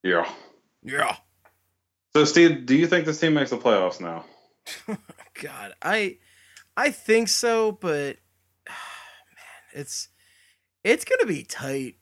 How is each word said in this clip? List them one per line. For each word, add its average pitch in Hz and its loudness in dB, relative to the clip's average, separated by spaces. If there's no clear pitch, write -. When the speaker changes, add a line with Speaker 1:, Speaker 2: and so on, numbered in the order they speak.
Speaker 1:
yeah. 87 0
Speaker 2:
Yeah. 139 -2
Speaker 1:
So, 151 6
Steve, 151 6
do 131 6
you 165 6
think 170 2
this 156 -4
team 160 2
makes 139 0
the 160 -4
playoffs 95 2
now? 82 -10
Speaker 2:
<laughs> 214 -8
God, 101 -16
I, 202 -2
I 269 2
think 226 2
so, 226 0
but, 147 -4
<sighs> - -20
man, - -18
it's, - -12
it's 247 2
gonna 508 2
be 147 -4
tight. 135 -8